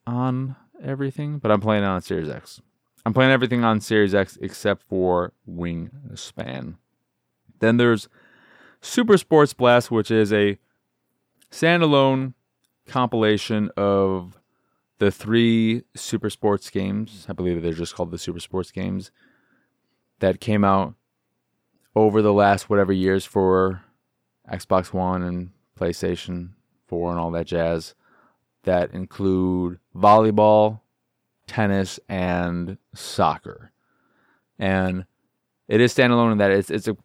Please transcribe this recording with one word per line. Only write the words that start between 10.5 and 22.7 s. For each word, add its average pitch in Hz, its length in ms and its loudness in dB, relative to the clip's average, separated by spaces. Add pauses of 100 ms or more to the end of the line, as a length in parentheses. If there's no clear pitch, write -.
standalone 139 840 2 (520)
compilation 110 920 0
of 98 600 -2 (600)
the 101 120 2
three 113 720 0 (120)
Super - 340 -6
Sports 101 400 -2
games. 101 600 -8
I 98 40 -8
believe 87 300 -4
they're 85 80 -2
just 82 240 -8
called 85 160 -6
the 87 60 -10
Super 85 240 -10
Sports - 300 -8
games 95 400 -8 (1080)
that 95 220 0
came 104 240 0
out 98 300 0 (1000)
over 107 260 4
the 104 120 4
last 101 360 2
whatever 101 220 2